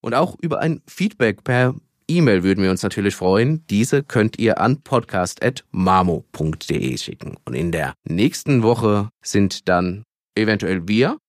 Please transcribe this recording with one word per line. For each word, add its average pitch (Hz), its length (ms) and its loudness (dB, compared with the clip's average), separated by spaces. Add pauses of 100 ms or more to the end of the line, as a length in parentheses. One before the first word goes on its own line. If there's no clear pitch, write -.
Und 117 120 -6
auch 170 280 0
über 165 180 -4
ein 160 280 -2
Feedback 117 560 -2
per 127 320 0 (320)
E-Mail 131 360 4
würden 95 200 4
wir 95 80 4
uns 92 120 -2
natürlich 98 320 -2
freuen. 117 540 0
Diese 113 340 2
könnt 113 360 0
ihr 110 220 2
an 131 200 2
podcast 98 640 -4
at 123 280 -2
mamo 92 600 2
punkt - 380 -6
de - 280 -4
schicken. - 480 -12
Und - 80 -8
in 82 180 -4
der 76 220 -4 (140)
nächsten 110 560 0
Woche 110 460 2 (120)
sind - 460 0
dann 90 360 0 (320)
eventuell 101 520 -2
wir 127 300 2 (120)